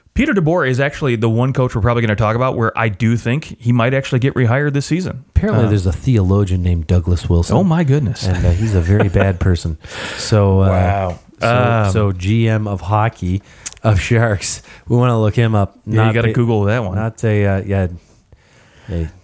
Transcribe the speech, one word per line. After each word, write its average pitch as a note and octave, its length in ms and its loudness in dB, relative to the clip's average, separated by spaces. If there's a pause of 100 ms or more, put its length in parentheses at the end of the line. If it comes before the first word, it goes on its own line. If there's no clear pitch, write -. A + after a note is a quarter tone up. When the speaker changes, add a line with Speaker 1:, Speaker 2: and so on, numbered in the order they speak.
(140)
Speaker 1:
Peter C#4+ 200 0
DeBoer E3 360 0
is B2+ 100 0
actually C#3 380 -2
the A2+ 120 0
one A#2+ 220 0
coach B2+ 240 -2
we're A2 60 -2
probably A#2+ 200 0
gonna A2 140 -2
talk A2 220 0
about B2+ 180 -2
where A2+ 220 -2
I A2+ 100 0
do A2+ 300 0
think B2 260 -4 (160)
he A#2+ 140 0
might A#2+ 200 2
actually C3+ 260 -2
get C3+ 140 0
rehired C3+ 380 0
this C#3 140 -2
season. D#3+ 400 -6 (100)
Speaker 2:
Apparently, F#3+ 300 2
Speaker 1:
Uh, G#2 40 0
Speaker 2:
there's G2+ 160 0
a F2+ 60 2
theologian F#2+ 720 0
named F2 240 0
Douglas F2 420 0
Wilson. F2 280 2
Speaker 1:
Oh, F3+ 80 4
my E3+ 180 2
goodness. C3+ 420 0
Speaker 2:
And, F2+ 200 0
uh, F2 60 4
he's G#2 240 0
a F2 60 4
very G2+ 280 2
bad G2 300 0
Speaker 1:
<laughs> - 20 -8
Speaker 2:
person. E2+ 360 0 (400)
So, G2 440 2
uh, F#2+ 80 4
Speaker 1:
Wow. F#2 500 0 (220)
Speaker 2:
so, A2+ 60 0
Speaker 1:
Um, A#2 440 2
Speaker 2:
so G2+ 220 0
G G#2+ 340 0
M G#2+ 180 0
of G2+ 140 -6
hockey G2+ 640 -2 (420)
of G#2 160 2
Sharks, A2+ 640 0 (260)
we A#2+ 80 0
wanna A#2+ 240 2
look G#2+ 160 0
him A2+ 200 2
up. G2+ 300 0
Speaker 1:
Yeah, G#2+ 60 -8
you G#2+ 60 0
Speaker 2:
Not A2 160 2
Speaker 1:
gotta A#2 160 0
Speaker 2:
ba-, A2 40 -2
Speaker 1:
Google A#2 300 0
that A2 220 0
one. C3+ 100 -6
Speaker 2:
not A2+ 300 -4
a, G#2 200 2
uh, F#2+ 200 0
yeah. G2 220 0 (1000)
Hey. E2 220 -4 (140)